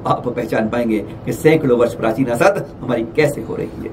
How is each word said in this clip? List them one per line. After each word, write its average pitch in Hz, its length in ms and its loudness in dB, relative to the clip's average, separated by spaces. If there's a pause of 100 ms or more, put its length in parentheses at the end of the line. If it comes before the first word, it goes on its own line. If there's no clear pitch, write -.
आप 131 220 -2
पहचान 113 400 -2
पाएंगे 113 300 0
कि - 340 -6
सैकड़ों 147 460 4
वर्ष 117 160 2
प्राचीन 113 320 0
असद 143 420 2 (120)
हमारी 120 240 -2 (120)
कैसे 139 260 2
हो - 140 -6
रही - 100 -4
है। - 260 -12